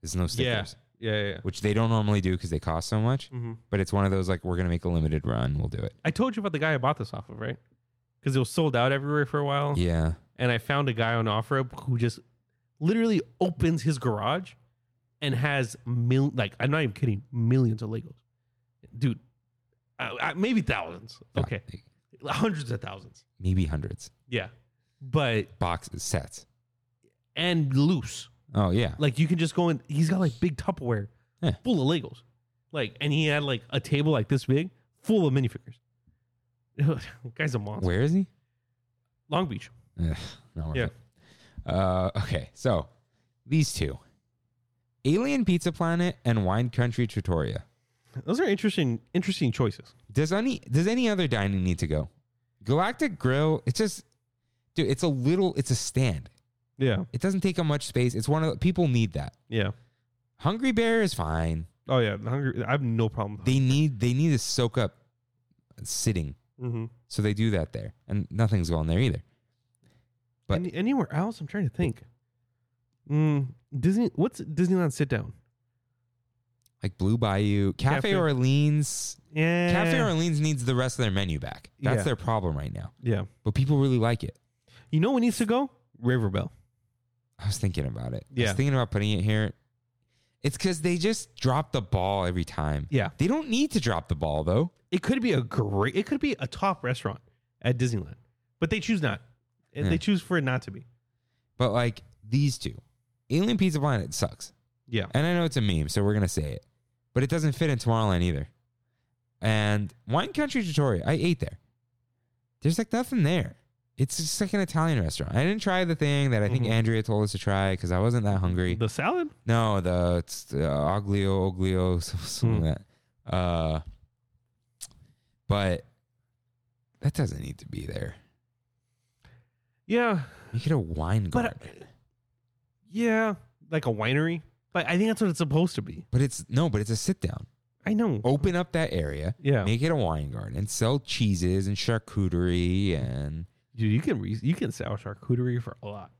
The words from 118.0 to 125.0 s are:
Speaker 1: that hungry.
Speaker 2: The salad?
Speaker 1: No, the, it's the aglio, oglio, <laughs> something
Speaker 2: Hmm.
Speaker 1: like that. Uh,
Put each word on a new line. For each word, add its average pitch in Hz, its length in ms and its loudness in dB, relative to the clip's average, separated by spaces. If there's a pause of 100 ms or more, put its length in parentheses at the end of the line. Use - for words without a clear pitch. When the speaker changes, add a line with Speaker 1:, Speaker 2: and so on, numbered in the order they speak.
Speaker 1:
that 101 160 2
hungry. 90 340 2
Speaker 2:
The 113 160 0
salad? 302 400 -2 (160)
Speaker 1:
No, 113 340 2
the, 87 380 2
it's - 260 -8
the - 140 -6
aglio, 95 1000 0
oglio, 92 460 2
<laughs> - 0 -
something 92 580 0
Speaker 2:
Hmm. 80 60 2
Speaker 1:
like 78 120 0 (480)
that. - 80 -6
Uh, 82 460 0 (1700)